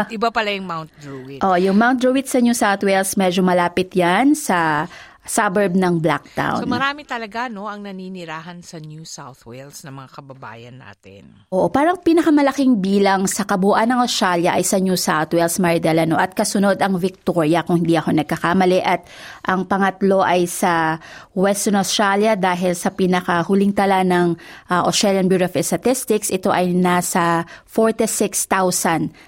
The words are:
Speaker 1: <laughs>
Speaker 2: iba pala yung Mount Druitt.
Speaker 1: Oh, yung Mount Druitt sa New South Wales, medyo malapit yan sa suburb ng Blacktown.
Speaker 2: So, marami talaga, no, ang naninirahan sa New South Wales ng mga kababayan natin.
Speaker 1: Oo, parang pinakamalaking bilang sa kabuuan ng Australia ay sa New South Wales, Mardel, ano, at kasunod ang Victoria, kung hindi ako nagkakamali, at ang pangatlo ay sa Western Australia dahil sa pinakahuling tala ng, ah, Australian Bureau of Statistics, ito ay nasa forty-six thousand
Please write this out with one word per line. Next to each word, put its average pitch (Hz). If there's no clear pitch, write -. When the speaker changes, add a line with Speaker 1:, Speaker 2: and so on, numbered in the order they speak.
Speaker 1:
<laughs> 226
Speaker 2:
iba 233
pala 214
yung 190
Mount 160
Druitt. 139
Speaker 1:
Oh, 185
yung 190
Mount 247
Druitt 262
sa 254
New 240
South 202
Wales, 196
medyo 185
malapit 180
yan 202
sa 165
suburb 202
ng 175
Blacktown. 143
Speaker 2:
So, -
marami 277
talaga, 233
no, 202
ang 208
naninirahan 180
sa 170
New 156
South 135
Wales 135
ng 156
mga 135
kababayan 123
natin. -
Speaker 1:
Oo, 185
parang 294
pinakamalaking 294
bilang 196
sa -
kabuuan 202
ng 247
Australia 180
ay 180
sa 196
New 185
South 156
Wales, 170
Mardel, 165
ano, 165
at 185
kasunod 202
ang 190
Victoria, 170
kung 170
hindi 165
ako 156
nagkakamali, 180
at 175
ang 185
pangatlo 190
ay 175
sa 165
Western 196
Australia 202
dahil 180
sa 190
pinakahuling 185
tala 196
ng, 175
ah, 180
Australian 190
Bureau 180
of 180
Statistics, 214
ito 185
ay 180
nasa 175
forty-six -
thousand 180